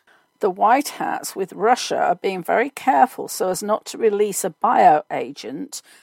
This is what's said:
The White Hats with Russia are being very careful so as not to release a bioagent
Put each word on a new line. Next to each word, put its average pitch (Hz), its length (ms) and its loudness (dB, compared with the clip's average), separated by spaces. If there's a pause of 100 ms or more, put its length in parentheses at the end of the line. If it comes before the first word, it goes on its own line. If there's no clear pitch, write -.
(400)
The 208 100 0
White 202 400 2
Hats - 460 -8
with - 180 -8
Russia 214 440 0
are - 180 0
being 190 280 -6
very 220 280 0
careful 247 560 0
so 185 220 -4
as 175 120 -4
not 208 240 -2
to - 140 -12
release 208 440 0
a 190 60 -2
bioagent 147 1300 0 (200)